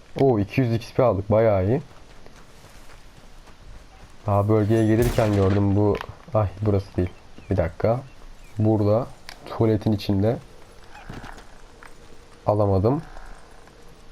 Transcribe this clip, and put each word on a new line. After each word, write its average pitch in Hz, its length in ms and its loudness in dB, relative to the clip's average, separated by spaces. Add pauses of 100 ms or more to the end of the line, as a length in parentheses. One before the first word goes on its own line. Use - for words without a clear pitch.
(200)
Oo, 131 180 4
iki 101 220 0
yüz 117 140 0
X - 180 -6
P 139 100 2
aldık, 101 280 2
bayağı 104 360 4
iyi. 135 160 0 (2500)
Daha 101 220 2
bölgeye 110 380 4
gelirken 110 480 2
gördüm 101 420 2
bu. 101 200 2 (380)
Ay, 107 120 2 (160)
burası 101 340 0
değil. 92 140 -2 (400)
Bir 98 60 2
dakika. 104 440 0 (580)
Burada 107 480 2 (400)
tuvaletin 110 460 2
içinde. 104 440 0 (2000)
Alamadım. 104 560 2 (1080)